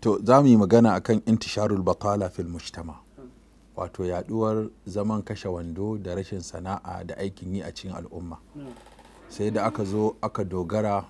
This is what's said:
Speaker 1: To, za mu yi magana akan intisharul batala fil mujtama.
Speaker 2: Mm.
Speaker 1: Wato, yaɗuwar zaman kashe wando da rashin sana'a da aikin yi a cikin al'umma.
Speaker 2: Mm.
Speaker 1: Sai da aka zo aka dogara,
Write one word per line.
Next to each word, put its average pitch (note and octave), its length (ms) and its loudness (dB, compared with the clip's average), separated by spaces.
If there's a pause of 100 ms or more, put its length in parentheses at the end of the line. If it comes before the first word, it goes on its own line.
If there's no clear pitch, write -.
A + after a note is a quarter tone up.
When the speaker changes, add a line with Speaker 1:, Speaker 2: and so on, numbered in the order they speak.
Speaker 1:
To, G#2 220 2
za B2+ 180 8
mu C#3+ 60 8
yi A#2 100 10
magana G#2+ 360 8
akan G#2 320 0
intisharul G#2 580 0
batala G2 460 0
fil F2+ 160 -8
mujtama. E2 480 -12 (240)
Speaker 2:
Mm. C3 120 -20 (460)
Speaker 1:
Wato, F2+ 300 -6
yaɗuwar A2 640 -2 (160)
zaman G#2 380 -2
kashe G#2 240 -8
wando F2+ 500 -6
da F#2 180 -8
rashin F#2+ 260 -6
sana'a F2+ 640 -10
da E2+ 140 -10
aikin F#2 380 -8
yi F#2+ 60 -6
a D2+ 100 -10
cikin F#2+ 240 -12
al'umma. E2+ 420 -12 (180)
Speaker 2:
Mm. C#3+ 100 -14 (640)
Speaker 1:
Sai G#2+ 220 -4
da G#2 140 0
aka A2 180 -2
zo G#2+ 380 0
aka G#2+ 240 -4
dogara, G2 640 -2